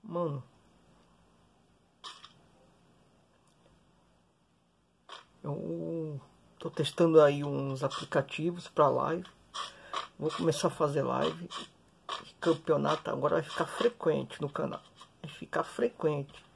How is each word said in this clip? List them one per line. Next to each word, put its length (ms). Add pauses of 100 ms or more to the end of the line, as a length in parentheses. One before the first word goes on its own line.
Mano, 400 (4000)
eu 760 (400)
tô 100
testando 520
aí 220
uns 400
aplicativos 840
pra 220
live. 360 (920)
Vou 100
começar 380
a 40
fazer 320
live. 460 (920)
Campeonato 680
agora 260
vai 80
ficar 220
frequente 760
no 80
canal. 320 (400)
Vai 100
ficar 320
frequente. 800 (120)